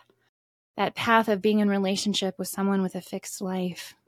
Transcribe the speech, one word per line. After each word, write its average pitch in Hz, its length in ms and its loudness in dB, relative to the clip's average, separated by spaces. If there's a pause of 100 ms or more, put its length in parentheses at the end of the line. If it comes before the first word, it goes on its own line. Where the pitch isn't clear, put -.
(760)
that 202 180 -2
path 226 320 4
of 208 140 0
being 214 180 4
in 208 100 4
relationship 196 720 0
with 185 80 -6
someone 196 340 0
with 185 140 -2
a 180 60 -6
fixed - 400 -10
life, 185 540 -6 (120)